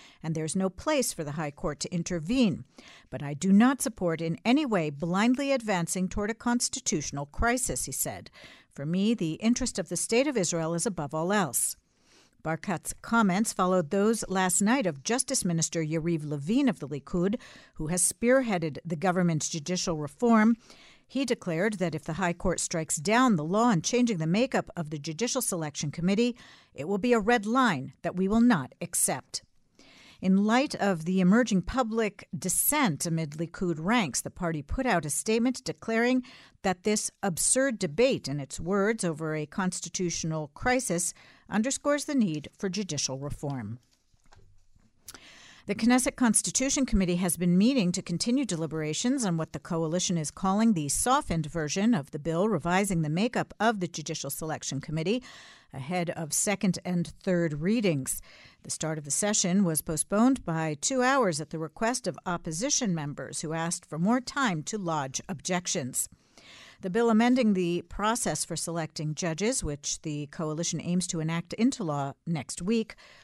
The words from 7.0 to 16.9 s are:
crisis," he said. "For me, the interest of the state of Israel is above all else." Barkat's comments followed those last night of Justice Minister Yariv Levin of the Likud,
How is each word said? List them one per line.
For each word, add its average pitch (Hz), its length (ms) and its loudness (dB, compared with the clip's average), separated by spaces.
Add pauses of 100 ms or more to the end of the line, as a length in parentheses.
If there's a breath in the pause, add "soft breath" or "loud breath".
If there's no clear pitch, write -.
crisis," 233 580 0
he 135 80 -8
said. - 360 -6 (440 loud breath)
"For 139 120 -8
me, 190 280 2
the 160 220 -2
interest 233 440 0
of 175 80 -4
the 180 80 -6
state 247 320 2
of 277 80 0
Israel 165 380 0
is 170 120 -2
above 170 280 -6
all 165 180 -2
else." 190 460 0 (640 soft breath)
Barkat's 160 580 -4
comments 220 520 2
followed 180 360 2
those 208 380 2
last 185 340 0
night 233 240 2
of 143 160 -4
Justice 240 440 -2
Minister 165 360 0
Yariv 156 440 -2
Levin 156 420 0
of 208 120 0
the 131 100 -8
Likud, 180 500 -2 (360 loud breath)